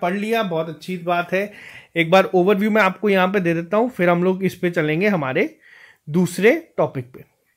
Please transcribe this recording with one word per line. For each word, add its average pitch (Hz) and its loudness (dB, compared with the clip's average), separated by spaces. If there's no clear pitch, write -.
पढ़ 180 -2
लिया, 220 -2
बहुत 165 -4
अच्छी 165 -12
बात 175 -4
है। 202 -2
एक 165 0
बार 190 6
ओवरव्यू 196 2
मैं 214 4
आपको 190 0
यहाँ 190 2
पे 202 0
दे 170 0
देता 170 -4
हूँ, 233 2
फिर 180 0
हम 175 2
लोग 185 0
इस 180 -2
पे 180 -2
चलेंगे 170 0
हमारे 160 0
दूसरे 180 2
टॉपिक 143 -4
पे, - -20